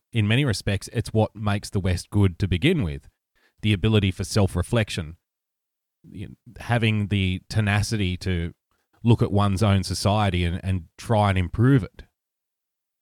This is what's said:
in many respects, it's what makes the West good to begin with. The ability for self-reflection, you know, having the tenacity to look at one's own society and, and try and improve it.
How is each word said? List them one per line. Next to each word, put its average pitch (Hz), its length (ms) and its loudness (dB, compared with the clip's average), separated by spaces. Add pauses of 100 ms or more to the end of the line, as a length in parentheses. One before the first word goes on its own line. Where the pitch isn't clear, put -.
(120)
in 104 160 0
many 123 160 2
respects, - 480 -4
it's - 220 -4
what 110 200 0
makes 104 360 -4
the 104 100 -4
West 90 300 -2
good 98 300 2
to 95 80 0
begin 131 340 2
with. 73 260 -6 (540)
The 107 100 2
ability 101 380 2
for 95 140 -4
self-reflection, 92 920 -2 (920)
you - 180 -14
know, - 60 -20 (240)
having 107 500 0
the 95 400 0
tenacity 104 720 0
to 87 340 -4 (520)
look 117 180 4
at - 100 -2
one's 101 300 2
own 98 220 4
society 95 600 0
and, 85 180 -2
and 92 220 -4 (140)
try 104 320 2
and 92 80 2
improve 113 440 2
it. - 220 -14 (960)